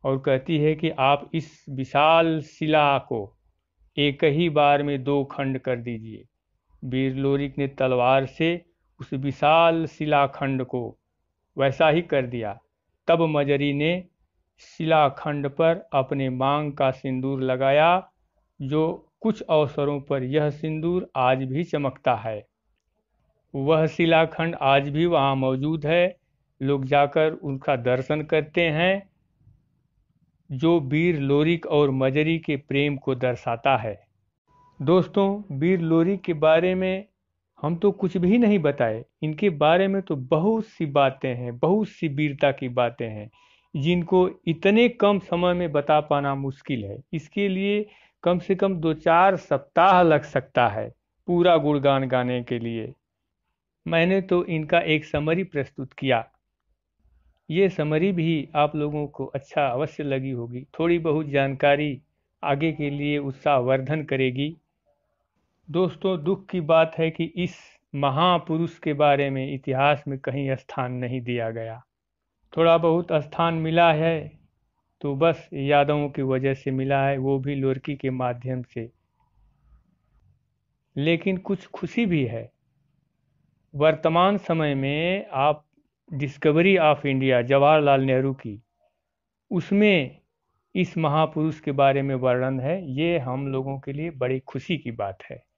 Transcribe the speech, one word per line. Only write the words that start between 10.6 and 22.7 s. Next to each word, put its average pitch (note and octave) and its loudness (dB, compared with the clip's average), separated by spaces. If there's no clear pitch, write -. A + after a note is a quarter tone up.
को A#2+ -8
वैसा C#3 2
ही D#3 2
कर C#3 -2
दिया। A2+ -8
तब E3 4
मजरी C#3+ 0
ने D#3+ -2
शिलाखंड D3 0
पर E3 0
अपने C3+ -2
मांग C#3 -2
का C3+ 0
सिंदूर C3 -6
लगाया, C#3 2
जो D3+ -4
कुछ G#3+ -2
अवसरों D3 0
पर C3+ -4
यह D3 0
सिंदूर D#3+ -6
आज C3 2
भी C3+ -4
चमकता C#3 -2
है। G#2+ -8